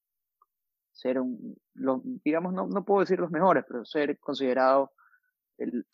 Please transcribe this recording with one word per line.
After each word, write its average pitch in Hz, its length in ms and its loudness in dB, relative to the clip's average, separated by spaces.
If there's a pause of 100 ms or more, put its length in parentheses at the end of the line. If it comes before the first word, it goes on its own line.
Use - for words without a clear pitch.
(920)
ser 127 280 -4
un, 123 360 -8 (200)
lo, 131 260 -2 (240)
digamos, 170 280 0
no, 185 140 -4
no 185 160 -4
puedo 196 180 2
decir 175 180 2
los 175 100 -2
mejores, 170 380 4
pero 120 180 -8
ser 147 340 -2
considerado 131 720 2 (640)
el, - 360 -6